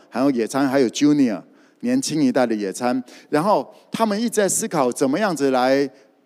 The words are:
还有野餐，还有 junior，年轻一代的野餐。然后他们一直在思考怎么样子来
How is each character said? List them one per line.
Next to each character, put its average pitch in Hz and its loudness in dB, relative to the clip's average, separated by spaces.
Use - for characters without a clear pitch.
还 - -8
有 135 2
野 117 0
餐， 135 -2
还 135 2
有 123 4
junior， 135 2
年 127 0
轻 156 -4
一 131 2
代 131 2
的 117 -2
野 101 -4
餐。 123 -2
然 147 0
后 175 0
他 226 0
们 208 -2
一 240 -2
直 233 -2
在 202 0
思 185 -4
考 147 0
怎 135 -2
么 135 0
样 196 0
子 139 0
来 131 2